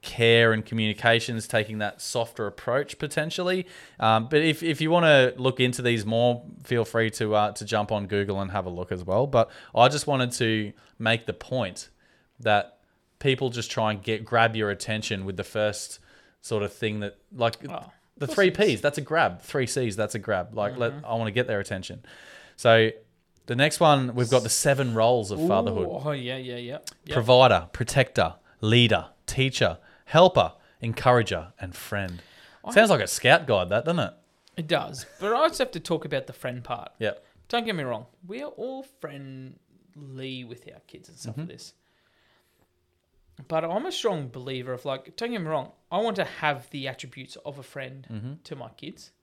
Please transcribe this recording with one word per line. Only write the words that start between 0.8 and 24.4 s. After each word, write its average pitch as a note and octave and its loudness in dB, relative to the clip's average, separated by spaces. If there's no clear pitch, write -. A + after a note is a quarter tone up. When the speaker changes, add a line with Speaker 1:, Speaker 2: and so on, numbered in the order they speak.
Speaker 1:
taking G#2+ -4
that G#2 -6
softer A#2 -6
approach B2+ -4
potentially. F3 -4
Um, A2+ 4
but D3+ 4
if, D#3 2
if D#3 -2
you D#3 0
wanna D3+ 6
look B2+ 0
into B2+ 0
these A#2 0
more, A#2+ 2
feel A#2 0
free A2+ 0
to, G#2+ -2
uh, G#2 2
to G#2+ -12
jump G#2 -2
on G2+ -2
Google G2+ -2
and F#2+ -6
have G2 -4
a F#2 -8
look F2+ -8
as F2+ -6
well. G2 2
But B2 2
I A#2+ 8
just C#3+ -2
wanted B2+ 0
to A2 0
make A#2 0
the G#2+ -6
point G#2+ -8
that G#2 0
people C3+ 0
just A#2 -8
try A2 0
and G2+ -6
get, A2 -6
grab A2+ 2
your G#2 0
attention G2+ -6
with F#2+ -8
the F#2+ -6
first - -4
sort G#2+ -4
of G2+ -6
thing G#2+ -4
that, G2+ -10
like, A#2 0
Speaker 2:
Oh, - -12
Speaker 1:
the - -6
Speaker 2:
of - -6
course D#4 -8
Speaker 1:
three G3 4
Speaker 2:
it F3+ -4
is. A3 4
Speaker 1:
Ps. - -6
That's D3 0
a D3+ -6
grab. C3+ 0
Three C3 -2
Cs. A#2 -4
That's G#2 -2
a A#2 -4
grab. G2 -4
Like, G#2 -4
let, A#2 -2
Speaker 2:
Mm-hmm. D3 -14
Speaker 1:
I A#2 -6
wanna A2+ -2
get B2 0
their G#2 -2
attention. - -10
So A2+ 6
the A#2+ -4
next D3+ 2
one, C#3 4
we've B2 0
got B2+ 6